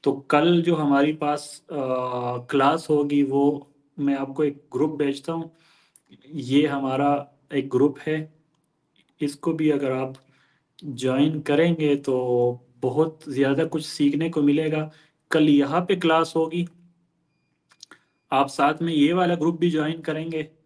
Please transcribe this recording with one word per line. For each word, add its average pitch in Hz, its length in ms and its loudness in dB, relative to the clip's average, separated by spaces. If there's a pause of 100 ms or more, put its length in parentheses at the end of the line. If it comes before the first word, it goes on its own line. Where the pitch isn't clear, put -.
तो 139 80 2
कल 160 500 2
जो 170 140 2
हमारी 147 380 2
पास, 147 560 -6
अ, 156 60 -10 (720)
क्लास 143 400 2
होगी, 143 340 2
वो 139 500 0 (260)
मैं 139 160 0
आपको 135 280 -4
एक 143 200 -4 (100)
ग्रुप 151 260 -2
भेजता 143 340 -4
हूँ, 165 220 -10 (760)
ये 143 380 0
हमारा 139 640 -2 (220)
एक 139 160 -2
ग्रुप 139 300 2
है, 156 340 -6 (880)
इसको 147 320 -4
भी 156 160 2
अगर 139 220 0
आप 131 220 -4 (720)
ज्वाइन 135 540 0
करेंगे 151 560 2
तो 123 640 0 (180)
बहुत 156 420 -2 (100)
ज़्यादा 139 360 0
कुछ 160 200 -6
सीखने 151 440 0
को 160 120 -2
मिलेगा। 156 500 0 (400)
कल 156 180 6
यहाँ 143 320 4
पे 185 140 0
क्लास 165 400 2
होगी, 165 320 -2 (1600)
आप 139 160 2
साथ 147 340 2
में 170 120 -4
ये 151 200 4
वाला 175 220 2
group 165 240 -2
भी 175 120 2
ज्वाइन 156 300 -4
करेंगे। 160 480 -8 (160)